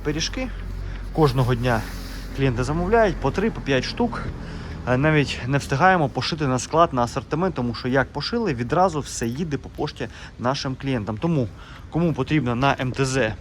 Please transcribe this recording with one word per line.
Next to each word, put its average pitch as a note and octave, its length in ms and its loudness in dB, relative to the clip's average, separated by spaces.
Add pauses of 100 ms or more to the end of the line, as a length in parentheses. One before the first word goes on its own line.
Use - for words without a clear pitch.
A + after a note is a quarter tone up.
пиріжки. E3 440 -2 (640)
Кожного B2+ 420 4
дня A#2+ 260 2 (560)
клієнти B2+ 280 2
замовляють F3 520 4
по C#3 140 0
три, G3+ 200 0
по - 100 -8
п'ять B2+ 240 0
штук. - 380 -2 (680)
Е, B2 80 4
навіть D3 500 4
не C#3 120 2
встигаємо D#3 500 4
пошити D3 380 -2
на B2+ 120 2
склад, E3 340 4
на B2+ 100 2
асортимент, D#3 520 -2
тому A#2+ 200 -2
що B2+ 140 -6
як B2+ 240 2
пошили, F#3+ 420 -2
відразу D3+ 460 2
все - 260 -6
їде C#3+ 300 -2
по A#2 120 -8
пошті C3+ 400 -6 (300)
нашим C3 360 -2
клієнтам. A#2 440 -4
Тому, D3 300 2 (420)
кому E3 220 2
потрібно C3 420 0
на C3+ 260 2
М B2+ 120 -2
Т C3+ 120 0
З B2+ 360 0